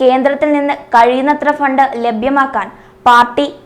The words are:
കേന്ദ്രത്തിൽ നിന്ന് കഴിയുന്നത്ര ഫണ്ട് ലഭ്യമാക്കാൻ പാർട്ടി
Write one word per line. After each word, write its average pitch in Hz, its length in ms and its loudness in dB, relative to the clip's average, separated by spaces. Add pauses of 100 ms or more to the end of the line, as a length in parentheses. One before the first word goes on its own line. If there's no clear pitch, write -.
കേന്ദ്രത്തിൽ 269 500 0
നിന്ന് 285 220 -2 (200)
കഴിയുന്നത്ര 269 580 2
ഫണ്ട് 269 340 0 (100)
ലഭ്യമാക്കാൻ 233 760 -2 (340)
പാർട്ടി 240 480 2 (120)